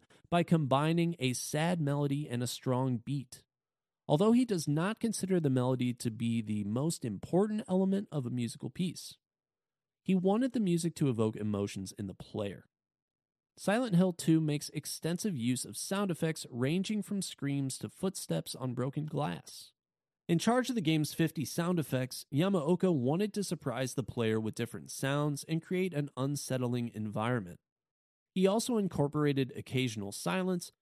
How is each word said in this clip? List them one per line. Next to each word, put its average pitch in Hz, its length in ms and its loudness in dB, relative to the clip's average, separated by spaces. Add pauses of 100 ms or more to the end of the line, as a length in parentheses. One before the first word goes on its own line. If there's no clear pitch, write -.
(300)
by 170 120 4
combining 160 760 2
a 127 140 2
sad 165 480 0
melody 143 480 0
and 120 140 -2
a 123 40 0
strong 127 520 0
beat. 131 440 -8 (640)
Although 190 260 6
he 247 120 6
does 185 240 0
not 165 320 0
consider 190 400 0
the 147 100 4
melody 127 440 2
to 120 160 -4
be 117 320 0
the 107 220 -2
most 131 400 -2
important 190 640 0
element 190 440 2
of 139 140 -2
a 120 40 -4
musical 123 400 -4
piece, - 460 -6 (840)
he 185 120 2
wanted 202 380 2
the 247 80 0
music 170 360 2
to 147 120 2
evoke 110 280 2
emotions 101 640 -2
in 104 80 -4
the 92 80 -8
player. 101 520 -8 (920)
Silent 214 400 0
Hill 180 160 6
two 160 280 4
makes 147 280 0
extensive 170 680 -4
use 120 280 0
of - 120 -10
sound 196 360 -2
effects 160 380 -2
ranging 170 520 0
from 196 180 -4
screams 139 580 -4
to 113 100 -8
footsteps - 640 -6
on 127 200 -4
broken 135 320 -2
glass. 156 680 -6 (560)
In 170 100 4
charge 240 300 2
of 262 60 -4
the 226 80 0
game's 156 320 2
fifty 160 320 0
sound 175 320 0
effects, 127 540 -4
Yamaoka 175 640 2
wanted 156 400 0
to 208 80 -2
surprise 131 520 -4
the 131 80 0
player 110 360 2
with 107 160 -2
different 101 360 -6
sounds 143 580 0
and 160 140 0
create 185 320 -2
an 147 240 -2
unsettling 127 760 -2
environment. 107 640 -2 (760)
He 185 120 4
also 226 300 2
incorporated 147 800 2
occasional 110 560 -2
silence, 185 580 -4 (120)